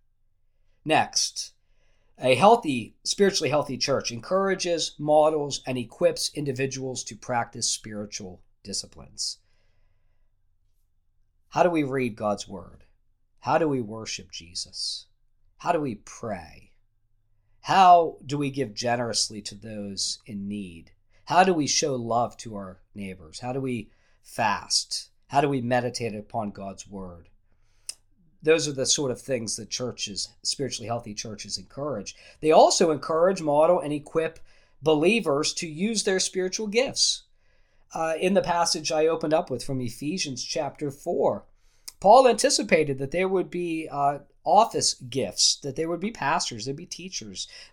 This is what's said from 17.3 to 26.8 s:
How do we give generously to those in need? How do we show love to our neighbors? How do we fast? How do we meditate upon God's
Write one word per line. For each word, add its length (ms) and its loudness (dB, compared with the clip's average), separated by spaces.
How 560 8
do 100 -2
we 140 0
give 240 -4
generously 680 -2
to 120 -12
those 720 -8
in 220 -8
need? 420 -10
How 180 6
do 100 4
we 140 0
show 260 0
love 440 0
to 180 -14
our 240 -12
neighbors? 420 -12
How 140 -8
do 80 -4
we 300 -6
fast? 840 -4
How 120 2
do 80 2
we 120 -2
meditate 560 -2
upon 340 -6
God's 380 -14